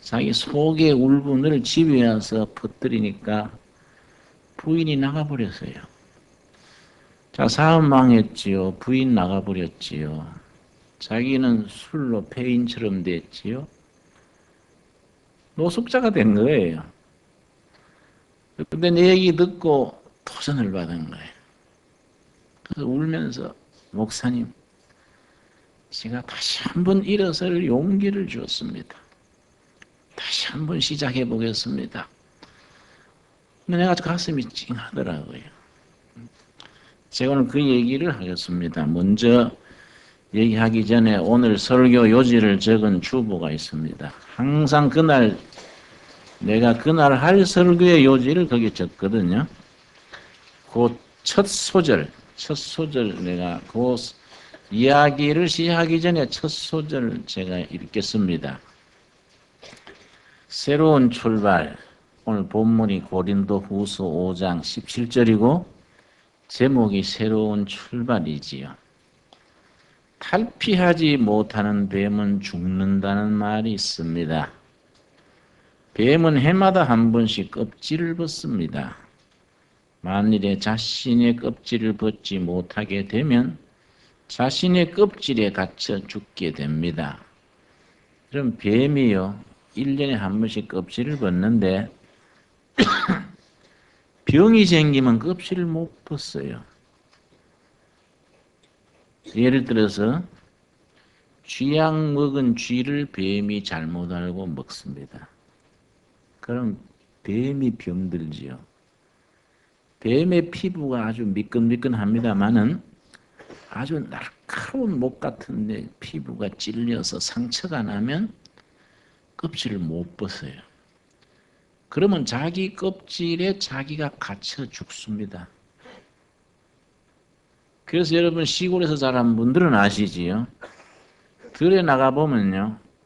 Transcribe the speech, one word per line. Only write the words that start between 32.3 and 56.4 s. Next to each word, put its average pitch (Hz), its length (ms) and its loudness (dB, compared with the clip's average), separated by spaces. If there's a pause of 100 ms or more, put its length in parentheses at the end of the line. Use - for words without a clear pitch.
근데 175 140 -2
내가 180 140 2
가슴이 165 520 -4
찡하더라고요. - 960 -10 (1700)
제가 127 200 -2
오늘 135 160 2
그 143 140 0
얘기를 135 520 2
하겠습니다. 87 720 -6
먼저 107 640 4 (840)
얘기하기 110 520 2
전에 113 320 4
오늘 110 400 4
설교 123 520 6
요지를 113 500 6
적은 107 420 4
주보가 98 500 -4
있습니다. 78 600 -8 (240)
항상 147 540 2
그날, 131 480 6 (1000)
내가 117 380 2
그날 151 360 4
할 175 320 6
설교의 175 580 6
요지를 135 460 6
거기에 117 220 2
적거든요. 98 760 -2 (1300)
그 117 320 0 (180)
첫 202 240 2
소절, 143 640 0 (240)
첫 - 200 -8
소절 127 680 -4
내가 90 440 -4
그 123 280 -2 (760)
이야기를 147 760 4
시작하기 165 540 0
전에 165 280 2
첫 - 200 -6